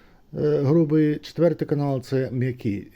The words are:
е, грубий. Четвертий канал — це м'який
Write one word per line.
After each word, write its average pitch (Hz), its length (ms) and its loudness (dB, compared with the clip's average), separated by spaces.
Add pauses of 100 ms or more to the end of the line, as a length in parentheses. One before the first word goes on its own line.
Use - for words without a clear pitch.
(340)
е, 147 280 0
грубий. 151 580 2
Четвертий 156 480 0
канал — 143 360 -2
це 131 280 -2
м'який 123 640 -4